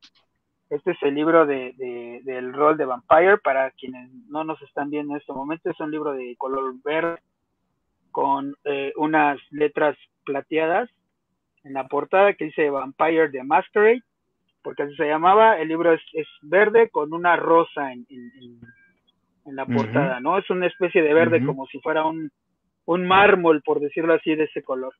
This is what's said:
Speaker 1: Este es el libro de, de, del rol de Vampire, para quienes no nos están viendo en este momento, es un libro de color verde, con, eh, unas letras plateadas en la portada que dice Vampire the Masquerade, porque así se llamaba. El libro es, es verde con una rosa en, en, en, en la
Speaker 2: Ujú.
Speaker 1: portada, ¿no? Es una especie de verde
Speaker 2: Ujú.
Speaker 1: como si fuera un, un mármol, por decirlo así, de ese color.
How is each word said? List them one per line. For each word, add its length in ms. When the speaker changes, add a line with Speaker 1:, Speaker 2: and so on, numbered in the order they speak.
Speaker 1:
Este 220
es 100
el 140
libro 300
de, 320
de, 480
del 280
rol 240
de 80
Vampire, 520
para 340
quienes 400
no 160
nos 180
están 280
viendo 240
en 80
este 100
momento, 380
es 100
un 120
libro 200
de 260
color 360
verde, 360
con, 420
eh, 320
unas 420
letras 460
plateadas 640
en 100
la 140
portada 460
que 120
dice 240
Vampire 600
the 140
Masquerade, 560
porque 220
así 140
se 100
llamaba. 500
El 120
libro 240
es, 80
es 160
verde 480
con 240
una 240
rosa 560
en, 160
en, 220
en, 180
en 100
la 80
Speaker 2:
Ujú. 100
Speaker 1:
portada, 460
¿no? 180
Es 120
una 180
especie 340
de 120
verde 240
Speaker 2:
Ujú. 100
Speaker 1:
como 200
si 120
fuera 260
un, 240
un 220
mármol, 540
por 180
decirlo 340
así, 220
de 100
ese 180
color. 360